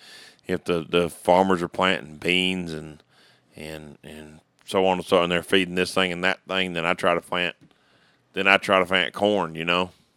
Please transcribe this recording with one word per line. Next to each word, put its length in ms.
if 160
the, 240
the 220
farmers 520
are 60
planting 500
beans 560
and, 280
and, 480
and 360
so 180
on 120
and 80
so 120
on, 60
and 80
they're 120
feeding 320
this 180
thing 180
and 120
that 240
thing, 260
then 120
I 80
try 200
to 80
plant, 340
then 140
I 100
try 220
to 60
plant 280
corn, 420
you 100
know? 260